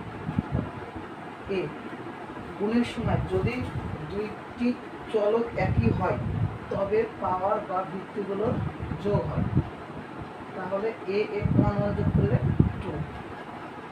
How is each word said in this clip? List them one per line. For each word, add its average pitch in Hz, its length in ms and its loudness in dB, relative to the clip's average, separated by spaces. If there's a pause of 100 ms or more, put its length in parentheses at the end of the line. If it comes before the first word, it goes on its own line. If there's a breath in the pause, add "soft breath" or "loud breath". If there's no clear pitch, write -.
(1600)
এ - 20 2 (960)
গুণের 233 360 4
সময় 196 280 2 (120)
যদি 208 220 4 (560)
দুইটি 214 560 -2 (460)
চলক 220 320 4 (200)
একই 233 320 6
হয়, - 200 2 (540)
তবে 202 280 2 (240)
পাওয়ার 190 340 2 (120)
বা 185 100 0 (120)
ভিত্তিগুলোর 196 640 -2 (480)
যোগ 202 260 4
হয়, - 160 0 (1120)
তাহলে 196 320 -2 (300)
এ, - 20 4 (180)
এ, 208 40 -2 (160)
ওয়ান, 208 220 8
ওয়ান 202 180 2
যোগ 208 180 0
করলে - 220 6 (440)
টু, - 100 -4 (1000)